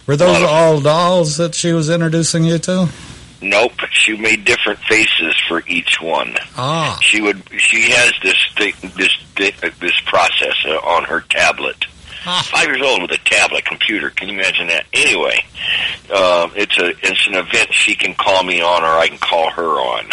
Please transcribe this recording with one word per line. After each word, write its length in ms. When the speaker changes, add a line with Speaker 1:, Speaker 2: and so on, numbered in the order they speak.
Speaker 1:
were 80
those 180
Speaker 2:
lot 80
of 80
Speaker 1:
all 320
dolls 560
that 160
she 200
was 180
introducing 520
you 160
to? 300
Speaker 2:
Nope. 340
She 260
made 280
different 340
faces 560
for 200
each 340
one. 340
Speaker 1:
Ah. 460
Speaker 2:
She 180
would. 220
She 320
has 220
this 140
thi-, 300
this 180
thi-, 260
uh, 80
this 260
process, 500
uh, 120
on 260
her 180
tablet. 640
Speaker 1:
Ah. 260
Speaker 2:
Five 140
years 160
old 220
with 80
a 140
tablet 400
computer. 440
Can 200
you 40
imagine 340
that? 240
Anyway, 540
uh, 440
it's 240
a, 100
it's 200
an 80
event 380
she 200
can 220
call 280
me 160
on, 240
or 140
I 100
can 120
call 320
her 280
on. 340